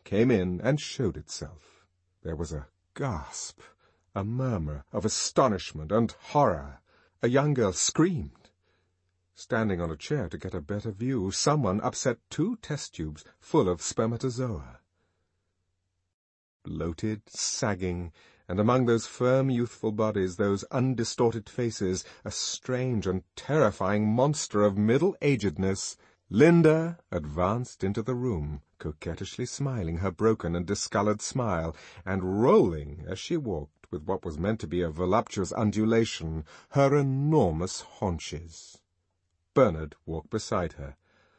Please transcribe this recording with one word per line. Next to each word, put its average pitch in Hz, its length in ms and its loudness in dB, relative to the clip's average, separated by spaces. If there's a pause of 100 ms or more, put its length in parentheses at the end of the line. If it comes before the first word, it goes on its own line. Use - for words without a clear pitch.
came 117 280 2
in 90 300 2
and 143 200 0
showed 95 360 -4
itself. - 680 -16 (360)
There 82 120 -8
was 82 180 -6
a 71 160 -8 (260)
gasp, - 640 -8 (540)
a 98 100 -2
murmur 104 680 -2
of 104 120 -2
astonishment 98 880 0
and 113 180 4
horror. 80 720 0 (420)
A 117 60 2
young 139 260 4
girl 110 180 2
screamed. 151 800 0 (840)
Standing 107 460 0
on 85 100 -2
a 78 60 -6
chair 123 320 -4
to 80 100 -10
get 92 160 -8
a 92 60 -6
better 101 300 -6
view, 107 400 -2
someone 107 500 2
upset - 380 -2 (120)
two 220 260 -2
test - 380 -10
tubes 78 300 -8 (140)
full 127 300 2
of 87 140 -2
spermatozoa. 117 960 -4 (1900)
Bloated, 85 640 -6
sagging, 90 840 -4 (340)
and 92 140 0
among 120 260 4
those 117 200 2
firm 131 440 2
youthful 120 400 -2
bodies, 104 460 0
those 101 280 0
undistorted 117 840 0
faces, 101 560 -2 (200)
a 110 60 -8
strange 123 760 -4
and 92 180 -2 (120)
terrifying 107 720 2
monster 123 560 2
of 101 160 4
middle-agedness, 107 1200 0 (340)
Linda 160 680 6 (120)
advanced 90 720 -2
into 101 200 -2
the 123 120 -4
room, 82 480 -4 (160)
coquettishly 82 680 -8
smiling 110 520 -4
her 95 120 0
broken 101 440 0
and 87 120 -2
discoloured 104 540 0
smile, 87 540 -2 (300)
and 95 380 0
rolling, 82 640 2
as 90 120 -8
she - 180 -4
walked, 98 540 -6
with 78 140 -8
what 95 200 -4
was 80 140 -6
meant 104 220 -2
to - 60 -6
be 87 140 -2
a 85 100 0
voluptuous 90 600 0
undulation, 107 920 0 (260)
her 139 240 4
enormous 135 840 2
haunches. 82 1000 -6 (720)
Bernard 80 420 2 (100)
walked 80 260 -8
beside 101 440 -2
her. 69 220 -14 (420)